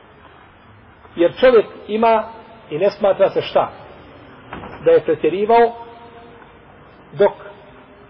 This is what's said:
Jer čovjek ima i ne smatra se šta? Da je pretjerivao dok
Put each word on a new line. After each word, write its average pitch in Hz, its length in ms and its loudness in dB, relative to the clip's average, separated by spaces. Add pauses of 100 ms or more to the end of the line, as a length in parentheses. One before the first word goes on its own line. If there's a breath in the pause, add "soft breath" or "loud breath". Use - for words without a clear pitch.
(1160)
Jer 170 240 0
čovjek 247 260 4 (220)
ima 220 360 0 (460)
i 151 80 -10
ne 190 120 0
smatra 190 400 0
se 165 120 -2
šta? 143 300 -2 (1120)
Da 165 60 4
je 160 120 4
pretjerivao 208 720 0 (1400)
dok 190 180 2 (800)